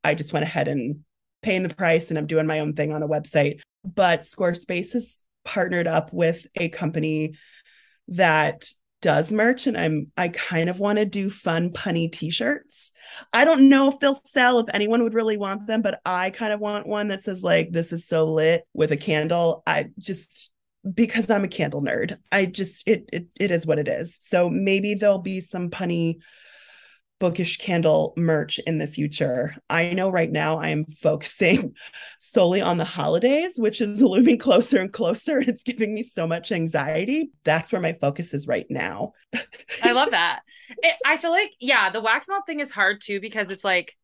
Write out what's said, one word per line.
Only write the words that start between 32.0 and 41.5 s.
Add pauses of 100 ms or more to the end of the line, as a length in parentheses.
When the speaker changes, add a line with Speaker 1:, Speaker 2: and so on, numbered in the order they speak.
Speaker 1:
solely
on
the
holidays,
which
is
<laughs>
looming
closer
and
closer.
It's
giving
me
so
much
anxiety. (140)
That's
where
my
focus
is
right
now.
<laughs>
Speaker 2:
I
love
that. (380)
It, (100)
I
feel
like,